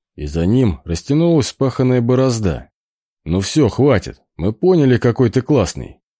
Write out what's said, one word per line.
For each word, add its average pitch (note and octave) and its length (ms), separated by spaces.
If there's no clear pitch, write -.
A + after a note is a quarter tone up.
и D2 100
за E2 220
ним A2+ 360
растянулась D3+ 640
спаханная B2+ 520
борозда. A#2 720
«Ну E2+ 160
всё, B2 300
хватит, A#2+ 540
мы F#2 160
поняли, D3 460
какой A#2+ 320
ты B2+ 140
классный. F2+ 560